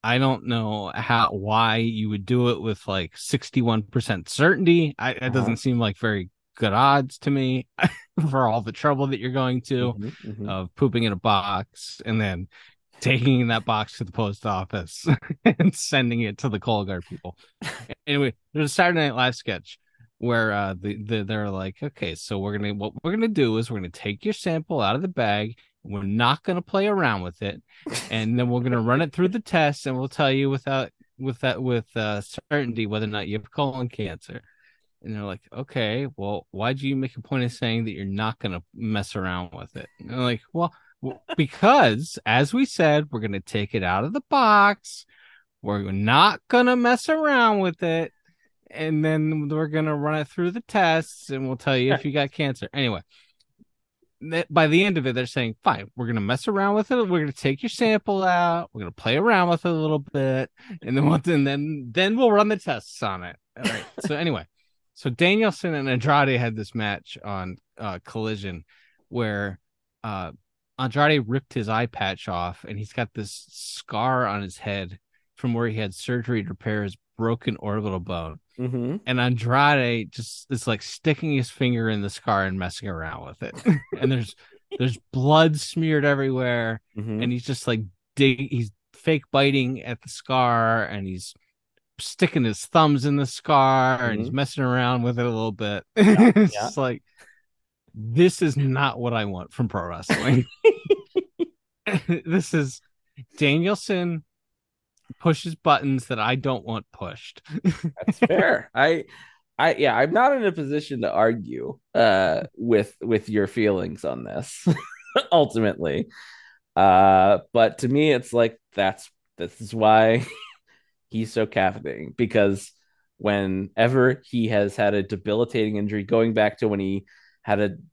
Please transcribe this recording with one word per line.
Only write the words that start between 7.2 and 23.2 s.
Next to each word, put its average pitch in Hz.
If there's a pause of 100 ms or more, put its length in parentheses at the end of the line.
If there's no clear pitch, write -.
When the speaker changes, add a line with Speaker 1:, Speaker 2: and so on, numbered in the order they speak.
Speaker 1:
me 131 (100)
<laughs> -
for 135
all 110
the 104
trouble 139
that 131
you're 123
going 127
to 123
Speaker 2:
Mm-hmm, 104
mm-hmm. 104
Speaker 1:
of 95
pooping 120
in 104
a 92
box 101
and 110
then 95 (520)
taking 123
that 113
box 110
to 113
the 92
post 101
office 95 (200)
<laughs> -
and 190
sending 120
it 104
to 135
the 104
Cologuard 98
people. - (240)
Speaker 2:
<laughs> 147 (400)
Speaker 1:
Anyway, 143 (200)
there's 147
a -
Saturday 175
Night 139
Live 127
sketch - (400)
where, 117
uh, 101
the, 104
the, 107
they're 107
like, 95
"Okay, 92
so 98
we're 104
gonna, 104
what 104 (120)
we're 170
gonna 226